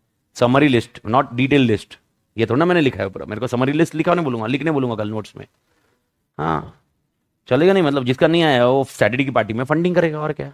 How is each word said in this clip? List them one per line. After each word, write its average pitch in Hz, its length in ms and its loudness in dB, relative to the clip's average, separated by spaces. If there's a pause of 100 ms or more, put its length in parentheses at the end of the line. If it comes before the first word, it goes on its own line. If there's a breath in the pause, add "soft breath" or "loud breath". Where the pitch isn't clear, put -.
(360)
समरी 131 320 4
लिस्ट, 117 400 0
not 123 260 0
detail 131 340 2
list। - 300 -4 (400)
ये 113 80 0
थोड़ा 120 140 0
ना 165 60 2
मैंने 175 160 2
लिखा 104 220 0
है 95 60 -4
पूरा, - 160 -12
मेरे 107 140 -10
को 127 80 -4
समरी 127 240 0
लिस्ट 156 240 0
लिखा 165 180 -2
नहीं 175 120 -4
बोलूंगा, 117 220 -4
लिखने 143 240 -4
बोलूंगा 127 240 -2
कल 104 140 -6
नोट्स 110 280 -10
में। 104 80 -16 (920)
हाँ, 156 420 -6 (680)
चलेगा 160 240 4
नहीं, 190 100 2
मतलब 143 220 0
जिसका 135 220 2
नहीं 165 160 2
आया 127 240 4
वो 135 160 2
सैटरडे 120 400 0
की 135 80 -4
पार्टी 110 220 0
में 123 120 -4
फंडिंग 165 300 0
करेगा, 160 240 0
और 151 140 -6
क्या। 139 200 -10